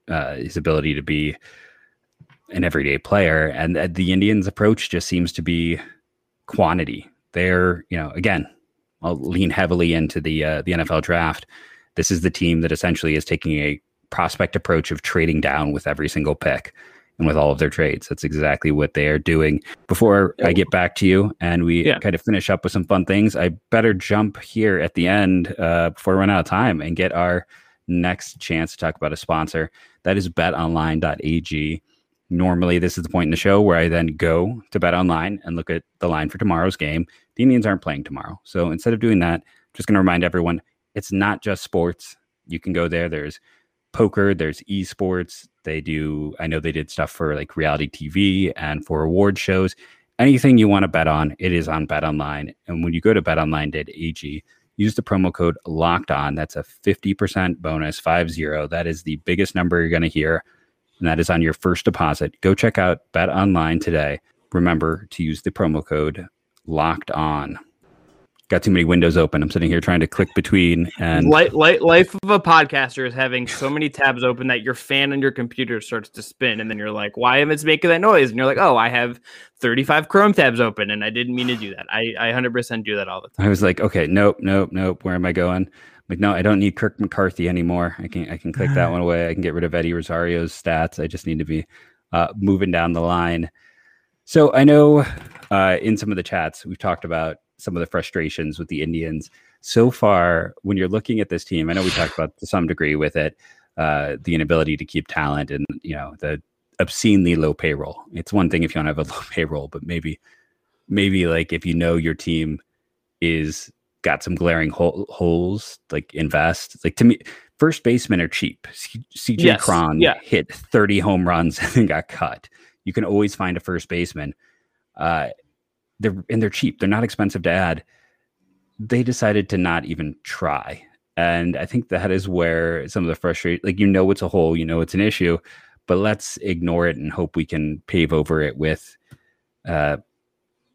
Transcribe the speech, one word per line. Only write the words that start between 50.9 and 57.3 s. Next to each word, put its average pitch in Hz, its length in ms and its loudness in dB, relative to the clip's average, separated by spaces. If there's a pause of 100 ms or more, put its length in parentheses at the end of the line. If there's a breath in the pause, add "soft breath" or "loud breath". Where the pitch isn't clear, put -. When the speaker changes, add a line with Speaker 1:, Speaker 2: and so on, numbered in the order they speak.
Speaker 1:
on, 76 300 2
it 90 140 -2
is 82 160 0
on 78 180 -2
BetOnline. 73 680 -4 (140)
And 85 140 -6
when 85 120 -2
you 82 80 -4
go 110 120 4
to 101 80 2
bet 80 180 0
online 76 320 -2
dot 76 220 -6
A 80 200 -8
G, 76 280 -12 (360)
use 107 180 0
the 120 80 -2
promo 92 300 0
code 85 320 0
Locked 85 460 0
On. 71 240 -2
That's 78 200 -8
a 73 80 -8
fifty - 500 -2
percent 92 480 -2